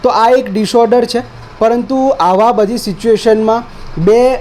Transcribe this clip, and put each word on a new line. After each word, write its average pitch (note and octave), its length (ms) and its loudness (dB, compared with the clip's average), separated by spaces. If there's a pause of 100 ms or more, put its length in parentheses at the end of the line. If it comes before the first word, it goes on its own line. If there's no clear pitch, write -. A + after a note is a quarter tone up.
તો B3 60 2
આ A3 200 2
એક A#3+ 240 0
ડિસઓર્ડર A#3 520 2
છે, - 340 -8 (200)
પરંતુ A#3+ 480 0 (120)
આવા F#3+ 320 2
બધી G#3+ 260 -2
સિચ્યુએશનમાં A3 1000 -2 (180)
બે A#3 440 2